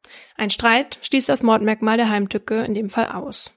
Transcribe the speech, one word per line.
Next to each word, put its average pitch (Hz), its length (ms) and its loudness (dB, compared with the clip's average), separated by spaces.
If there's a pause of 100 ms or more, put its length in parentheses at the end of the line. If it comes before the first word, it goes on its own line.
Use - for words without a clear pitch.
(380)
Ein 208 120 -2
Streit 233 520 0
schließt 269 260 0
das 269 160 2
Mordmerkmal 220 540 2
der 226 120 2
Heimtücke 208 540 -2
in 226 100 -4
dem 202 160 -4
Fall 226 200 -2
aus. - 480 -10